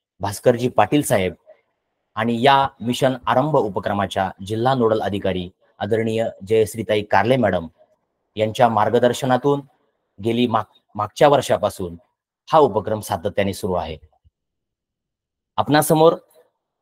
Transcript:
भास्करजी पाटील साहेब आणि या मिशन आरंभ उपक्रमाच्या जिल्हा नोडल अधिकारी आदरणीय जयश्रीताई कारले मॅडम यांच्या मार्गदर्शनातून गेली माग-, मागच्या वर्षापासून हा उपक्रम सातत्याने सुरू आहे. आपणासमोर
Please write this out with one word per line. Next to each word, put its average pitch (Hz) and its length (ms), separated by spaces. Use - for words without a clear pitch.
भास्करजी 117 500
पाटील 143 320
साहेब 95 320
आणि 117 260
या 139 260
मिशन 123 320
आरंभ 135 280
उपक्रमाच्या 98 760
जिल्हा 113 260
नोडल 110 280
अधिकारी 95 480
आदरणीय 110 500
जयश्रीताई 107 560
कारले 107 340
मॅडम 92 300
यांच्या 110 340
मार्गदर्शनातून 120 920
गेली 117 240
माग-, 110 300
मागच्या 107 320
वर्षापासून 101 680
हा 160 100
उपक्रम 107 400
सातत्याने 98 540
सुरू 92 200
आहे. 80 240
आपणासमोर 156 600